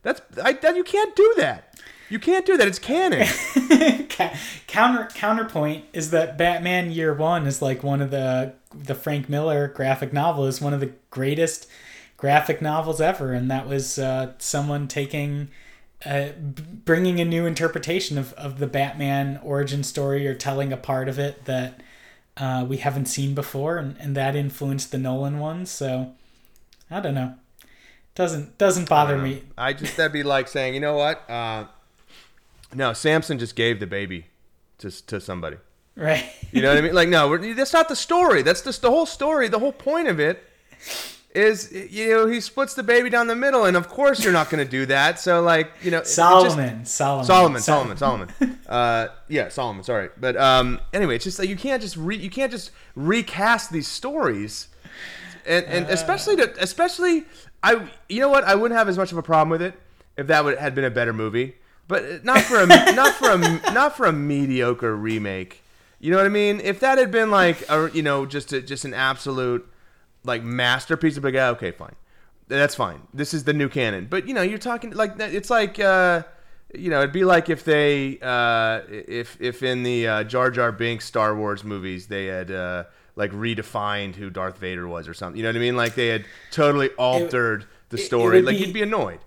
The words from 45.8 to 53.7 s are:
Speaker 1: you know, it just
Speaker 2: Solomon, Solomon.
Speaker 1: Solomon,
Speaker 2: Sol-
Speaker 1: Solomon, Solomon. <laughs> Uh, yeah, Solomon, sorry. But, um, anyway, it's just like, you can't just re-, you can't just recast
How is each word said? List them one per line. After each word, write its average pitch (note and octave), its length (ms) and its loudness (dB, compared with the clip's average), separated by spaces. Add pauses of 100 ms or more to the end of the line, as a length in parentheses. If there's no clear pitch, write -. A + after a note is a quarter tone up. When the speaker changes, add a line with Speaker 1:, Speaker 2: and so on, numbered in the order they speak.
Speaker 1:
you F3 100 -2
know, E3+ 80 0
it - 40 -2
just - 120 -2
Speaker 2:
Solomon, E3 720 6
Solomon. C#3 400 0
Speaker 1:
Solomon, E3 360 6
Speaker 2:
Sol- B2+ 360 0
Speaker 1:
Solomon, - 0 -
Solomon. C3+ 680 -2
<laughs> - 60 -18
Uh, A#2 400 2 (180)
yeah, C3+ 220 -2
Solomon, A2 340 -6
sorry. G2+ 340 -4
But, B2+ 200 -2
um, B2+ 420 4 (120)
anyway, F3 260 0
it's A2 60 -6
just F#3 140 -6
like, F#3+ 120 -2
you G3+ 60 -4
can't B3+ 260 -4
just G3+ 160 -10
re-, F3 200 -4
you F#3 140 -10
can't C4 200 -4
just A3 200 -12 (240)
recast G#3 760 0